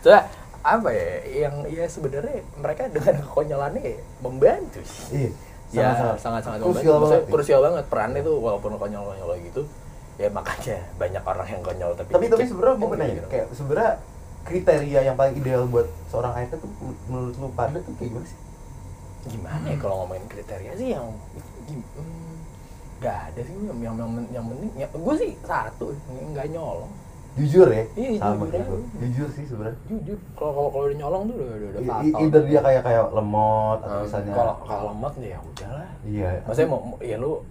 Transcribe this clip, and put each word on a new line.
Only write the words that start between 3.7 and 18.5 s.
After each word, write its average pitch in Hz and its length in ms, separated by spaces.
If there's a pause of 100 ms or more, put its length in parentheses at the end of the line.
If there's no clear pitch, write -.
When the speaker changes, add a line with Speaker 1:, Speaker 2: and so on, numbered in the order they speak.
Speaker 1:
ya 117 140 (240)
membantu 135 640
sih. - 200 (140)
Speaker 2:
Iya, 127 140 (420)
Speaker 1:
Ya, 110 220
Speaker 2:
sangat-sangat. 117 260
Speaker 1:
sangat-sangat 113 400
Speaker 2:
Krusial 110 80
Speaker 1:
membantu. 135 240
Maksudnya, 151 160
Speaker 2:
banget, 160 140
iya. - 100
Speaker 1:
krusial 147 300
banget 156 240
perannya 120 360
tuh, 156 140
walaupun 107 380
konyol-konyol 98 560 (120)
gitu. 87 200 (520)
Ya 101 140
makanya 101 480 (180)
banyak 92 300
orang 92 240
yang 95 160
konyol 90 300
tapi 87 160
Speaker 2:
Tapi, 180 160
tapi 226 100
Speaker 1:
dikit. 247 160
Speaker 2:
sebenarnya 220 220
gua 214 100
Speaker 1:
Kan - 80
Speaker 2:
pernah 147 160
Speaker 1:
gitu. 104 80
Speaker 2:
ya, - 140
kayak 127 200
sebenarnya 151 420 (500)
kriteria 147 600
yang 131 140
paling 135 180
ideal 131 300
buat 120 220 (200)
seorang 120 260
A 120 80
R 120 60
T - 100
tuh - 200
men-, 131 300
menurut 123 300
lu 135 140
pada 131 280
tuh - 180
kayak 117 160
gimana - 140
sih? - 120 (840)